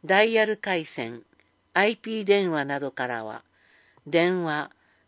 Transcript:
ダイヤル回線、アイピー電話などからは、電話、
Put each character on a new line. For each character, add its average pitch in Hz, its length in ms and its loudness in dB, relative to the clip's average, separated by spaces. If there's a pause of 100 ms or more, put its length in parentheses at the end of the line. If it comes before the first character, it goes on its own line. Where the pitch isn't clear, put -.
ダ 190 180 4
イ 226 100 0
ヤ 220 120 4
ル 214 120 -4
回 180 280 -4
線、 117 380 -10 (500)
ア 190 120 4
イ 220 120 0
ピ 220 240 -6
ー - 20 -6
電 196 280 4
話 147 140 0
な 139 140 -4
ど 135 120 -4
か 131 160 -6
ら 117 180 -4
は、 113 180 -12 (640)
電 175 360 2
話、 151 280 -4 (360)